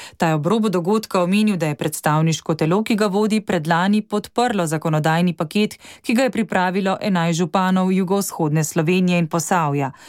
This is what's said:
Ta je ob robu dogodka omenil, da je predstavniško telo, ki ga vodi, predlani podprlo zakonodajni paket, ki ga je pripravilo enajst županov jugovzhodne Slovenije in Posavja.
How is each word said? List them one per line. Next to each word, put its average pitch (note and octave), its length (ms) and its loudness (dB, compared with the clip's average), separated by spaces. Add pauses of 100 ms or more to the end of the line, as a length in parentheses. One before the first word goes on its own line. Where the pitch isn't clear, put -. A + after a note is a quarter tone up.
(180)
Ta F3 100 0
je D#3+ 80 2
ob D3 100 -2
robu G#3+ 240 2
dogodka F#3 520 0
omenil, G3+ 360 2
da D#3+ 100 -2
je D3 80 -2
predstavniško D#3+ 800 0
telo, E3 280 0
ki A#3 120 0
ga G#3 120 0
vodi, G#3 340 0
predlani F3+ 600 0
podprlo G#3+ 640 -2
zakonodajni D#3+ 680 0
paket, G#3 440 -2 (240)
ki B3+ 120 -2
ga B3+ 100 4
je C4 60 2
pripravilo F#3+ 720 0
enajst E3+ 360 0
županov F#3 540 0
jugovzhodne F3+ 720 0
Slovenije F3 560 2
in E3 80 0
Posavja. D3+ 640 0 (180)